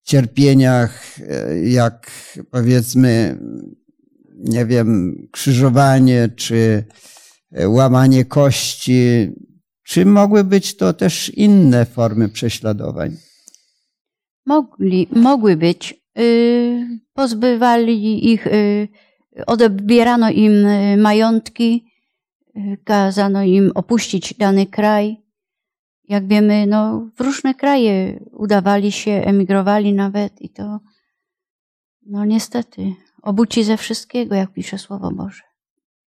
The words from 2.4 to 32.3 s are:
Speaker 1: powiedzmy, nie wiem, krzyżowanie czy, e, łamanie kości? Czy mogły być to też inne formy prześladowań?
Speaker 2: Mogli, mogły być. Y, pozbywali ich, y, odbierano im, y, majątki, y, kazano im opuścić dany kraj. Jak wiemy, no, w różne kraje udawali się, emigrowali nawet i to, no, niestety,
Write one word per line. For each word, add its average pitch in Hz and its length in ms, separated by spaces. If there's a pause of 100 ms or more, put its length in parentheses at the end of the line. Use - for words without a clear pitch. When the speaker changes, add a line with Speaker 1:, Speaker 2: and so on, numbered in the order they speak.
Speaker 1:
powiedzmy, 120 880 (960)
nie 113 300
wiem, 110 500 (160)
krzyżowanie 131 1040
czy, 113 480 (680)
e, 92 180
łamanie 131 560
kości? 123 1040 (520)
Czy 180 220
mogły 202 380
być 190 340
to 190 160
też - 360
inne 175 560
formy 113 440
prześladowań? 104 880 (1300)
Speaker 2:
Mogli, 196 680
mogły 233 460
być. - 500 (120)
Y, 240 800 (140)
pozbywali 233 1160
ich, 220 160
y, 208 400 (600)
odbierano 226 840
im, 208 360
y, 202 320
majątki, 226 880 (680)
y, 202 280
kazano 196 600
im 190 320
opuścić 190 580
dany 196 320
kraj. 214 600 (800)
Jak 202 200
wiemy, 208 400
no, 220 480
w - 60
różne 262 340
kraje 226 640 (120)
udawali 202 600
się, - 200
emigrowali 202 840
nawet 196 480
i - 80
to, 208 300 (1300)
no, 202 200
niestety, 214 680 (280)